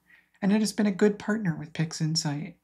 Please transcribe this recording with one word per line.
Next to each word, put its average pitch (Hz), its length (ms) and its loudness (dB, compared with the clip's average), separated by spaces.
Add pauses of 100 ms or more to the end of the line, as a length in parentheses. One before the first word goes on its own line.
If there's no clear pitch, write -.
(400)
and 202 120 2
it 214 80 4
has 208 120 0
been 214 140 0
a 202 60 2
good 208 260 4
partner 208 400 -2
with 151 140 -10
PixInsight. 156 920 -4